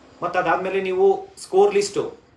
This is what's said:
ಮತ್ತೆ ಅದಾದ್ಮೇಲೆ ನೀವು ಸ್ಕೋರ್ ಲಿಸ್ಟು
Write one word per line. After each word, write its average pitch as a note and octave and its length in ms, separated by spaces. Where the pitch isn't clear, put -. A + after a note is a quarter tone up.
ಮತ್ತೆ F3 160
ಅದಾದ್ಮೇಲೆ F#3 420
ನೀವು F#3+ 460
ಸ್ಕೋರ್ G3+ 360
ಲಿಸ್ಟು G3 500